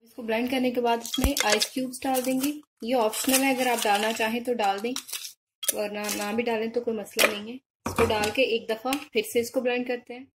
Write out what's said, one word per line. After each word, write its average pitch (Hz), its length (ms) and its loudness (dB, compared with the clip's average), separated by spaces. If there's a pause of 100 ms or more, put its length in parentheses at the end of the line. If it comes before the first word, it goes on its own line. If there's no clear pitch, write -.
इसको 233 200 -16
ब्लेंड 226 280 0
करने 254 200 2
के 247 100 0
बाद 233 220 2
इसमें - 320 2 (120)
ice 214 180 4
cubes 254 380 -6
डाल 262 200 2
देंगे। 262 300 0 (320)
ये 233 100 0
optional 254 460 2
है, 269 140 4
अगर 254 140 0
आप 233 100 2
डालना 214 340 2
चाहें 226 320 -2
तो 247 100 -2
डाल 202 260 2
दें, 240 120 -4 (680)
वरना 208 400 -2 (140)
ना 208 160 -4
भी 233 100 -2
डालें 226 280 -2
तो 240 100 -2
कोई 233 140 -4
मसला 214 320 0
नहीं 214 260 -2
है। - 20 -12
इसको - 520 -2
डाल 214 240 0
के 262 120 0 (120)
एक 226 160 -4
दफ़ा 226 220 -2 (200)
फिर 214 120 0
से - 160 0
इसको 233 200 -2
ब्लेंड 247 260 -2
करते 247 280 -8
हैं। 262 200 -18